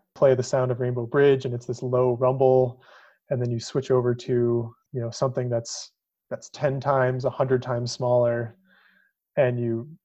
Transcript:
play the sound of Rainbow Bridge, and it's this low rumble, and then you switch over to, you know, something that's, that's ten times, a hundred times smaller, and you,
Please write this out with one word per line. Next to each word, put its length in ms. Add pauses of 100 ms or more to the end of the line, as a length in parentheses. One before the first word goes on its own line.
(140)
play 200
the 80
sound 280
of 80
Rainbow 280
Bridge, 400
and 80
it's 120
this 160
low 380
rumble, 600 (500)
and 120
then 80
you 80
switch 320
over 240
to, 600 (180)
you 80
know, 100
something 380
that's, 420 (400)
that's 200
ten 300
times, 440
a 60
hundred 320
times 280
smaller, 640 (840)
and 220
you, 300 (160)